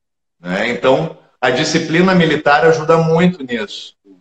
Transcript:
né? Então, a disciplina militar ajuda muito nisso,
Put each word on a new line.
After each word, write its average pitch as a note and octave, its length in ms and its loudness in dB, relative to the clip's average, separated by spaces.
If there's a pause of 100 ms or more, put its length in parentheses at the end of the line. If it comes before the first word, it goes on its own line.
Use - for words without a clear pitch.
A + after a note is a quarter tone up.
(400)
né? F#2+ 300 -4
Então, C3 480 0 (220)
a B2+ 120 0
disciplina D#3+ 640 0
militar D3+ 500 2
ajuda D#3+ 320 2
muito E3 460 0
nisso, A#2 500 -10 (280)